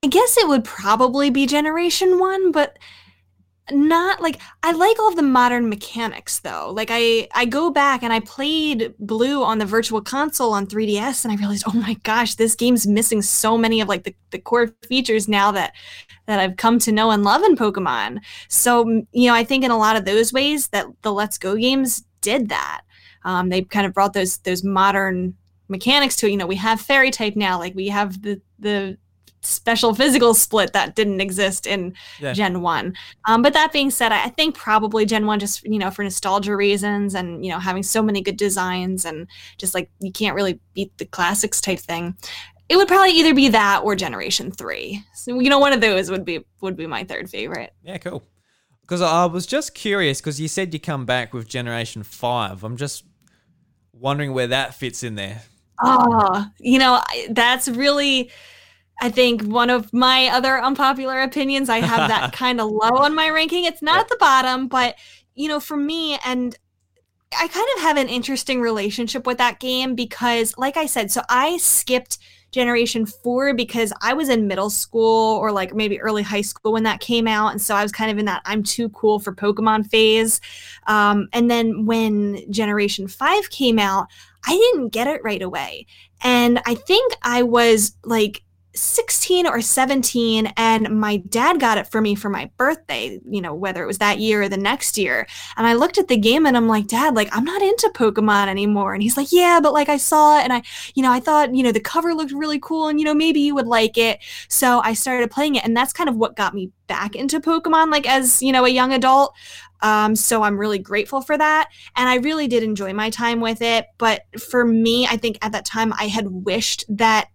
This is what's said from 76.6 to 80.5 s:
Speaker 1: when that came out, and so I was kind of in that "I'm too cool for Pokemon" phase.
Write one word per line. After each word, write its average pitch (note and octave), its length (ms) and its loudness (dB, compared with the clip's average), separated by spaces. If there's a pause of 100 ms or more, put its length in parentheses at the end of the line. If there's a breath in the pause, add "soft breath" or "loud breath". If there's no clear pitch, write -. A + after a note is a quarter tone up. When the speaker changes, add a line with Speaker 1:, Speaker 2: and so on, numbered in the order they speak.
Speaker 1:
when A3 120 0
that A3 180 -2
came A#3 260 0
out, G#3+ 220 0
and G3+ 120 -6
so G#3+ 140 -2
I G3+ 80 2
was G#3 80 -4
kind A3 180 -4
of G#3 80 -2
in G#3+ 80 -2
that F#3+ 200 -4
"I'm G#3 180 -4
too A#3 260 -4
cool G#3 300 0
for G3+ 160 -10
Pokemon" G#3+ 560 0
phase. A3 480 2 (480 loud breath)